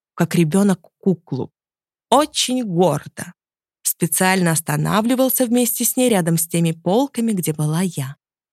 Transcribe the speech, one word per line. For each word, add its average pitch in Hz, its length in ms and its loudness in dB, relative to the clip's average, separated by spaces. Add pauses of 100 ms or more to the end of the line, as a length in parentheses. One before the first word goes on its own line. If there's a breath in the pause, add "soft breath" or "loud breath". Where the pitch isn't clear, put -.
(160)
как - 200 0
ребенок 180 540 2 (100)
куклу. - 520 -4 (580)
Очень 254 540 0
гордо. 175 720 -2 (480)
Специально 185 720 0
останавливался 214 920 0
вместе 240 400 0
с - 100 -4
ней 254 140 2
рядом 170 280 2
с - 100 -4
теми 165 240 0
полками, 226 600 -2
где 165 220 -2
была 156 280 -2
я. 147 360 -6 (360)